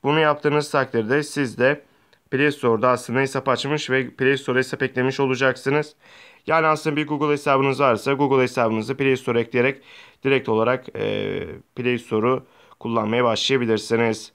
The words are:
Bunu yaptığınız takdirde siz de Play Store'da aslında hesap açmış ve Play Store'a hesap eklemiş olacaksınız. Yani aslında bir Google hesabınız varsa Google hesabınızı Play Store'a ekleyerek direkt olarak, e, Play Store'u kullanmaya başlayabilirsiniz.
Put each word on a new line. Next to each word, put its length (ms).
Bunu 160
yaptığınız 520
takdirde 520
siz 340
de 240
Play 200
Store'da 380
aslında 300
hesap 300
açmış 400
ve 200
Play 280
Store'a 220
hesap 240
eklemiş 360
olacaksınız. 760
Yani 200
aslında 280
bir 120
Google 260
hesabınız 460
varsa 340
Google 300
hesabınızı 540
Play 200
Store'a 240
ekleyerek 400
direkt 260
olarak, 360
e, 520
Play 240
Store'u 440
kullanmaya 440
başlayabilirsiniz. 1120